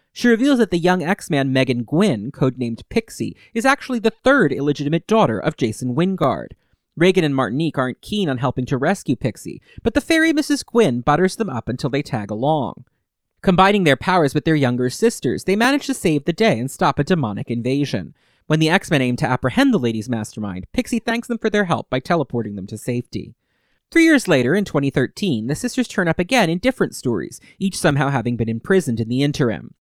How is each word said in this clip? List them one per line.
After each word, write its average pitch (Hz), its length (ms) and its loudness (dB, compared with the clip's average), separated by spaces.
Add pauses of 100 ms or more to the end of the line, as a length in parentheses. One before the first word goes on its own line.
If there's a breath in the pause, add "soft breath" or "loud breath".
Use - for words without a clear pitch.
(120)
She - 160 0
reveals 247 300 4
that 226 140 2
the - 80 0
young 180 240 2
X-Man 143 500 -2
Megan 131 300 2
Gwynn, 143 480 0
codenamed 123 580 -2
Pixie, - 480 -6 (160 soft breath)
is 226 100 -2
actually 269 360 -2
the 202 100 0 (140)
third 247 280 4
illegitimate 143 540 -2
daughter 156 320 2
of - 200 -2
Jason 123 360 -2
Wingard. 139 600 -2 (420)
Reagan 185 280 4
and 143 120 0
Martinique 131 420 -2
aren't 127 240 -4
keen 202 260 -4
on 131 120 -2
helping 127 260 -2
to 135 140 -2
rescue 151 360 -2
Pixie, - 460 -8 (220 loud breath)
but 226 100 -2
the 294 80 2
fairy 320 320 2
Missus 285 300 -2
Gwynn 147 380 2
butters 165 340 2
them 196 160 -4
up 117 180 -6
until 123 220 -4
they 139 100 -2
tag 104 300 -8
along. 123 540 -2 (580)
Combining 190 400 4
their 143 120 6
powers 175 380 0
with 151 120 -2
their 160 100 2
younger 123 340 0
sisters, 135 540 -2
they 185 120 0
manage 262 300 0
to 269 80 -4
save 156 320 0
the 175 80 0
day 208 240 2
and 127 140 -4
stop - 260 0
a 147 60 0
demonic 123 480 -2
invasion. 120 640 -2 (320)
When 160 120 2
the 160 120 2
X-Men 160 320 2
aim 123 140 0
to 135 100 -2
apprehend 131 440 2
the 214 60 2
ladies' 113 320 -2
mastermind, 107 640 -6
Pixie - 240 -4
thanks 233 300 -4
them 226 100 -4
for 214 140 -2
their 208 140 0
help 170 260 -4
by 131 80 -2
teleporting 120 560 -2
them 95 100 -10
to 107 140 -12
safety. - 560 -6 (560)
Three 330 120 4
years 311 240 4
later, 135 280 4
in 202 100 0
twenty 139 240 -2
thirteen, 127 580 -2
the 151 80 -2
sisters 247 320 -4
turn 180 200 -2
up 160 100 0
again 185 320 2
in 170 80 -2
different - 380 -2
stories, 90 440 -6 (200 soft breath)
each 95 180 -4
somehow 143 320 2
having 123 260 -2
been 113 140 -2
imprisoned 117 500 0
in 110 80 -2
the 127 140 -2
interim. 123 540 -2 (160)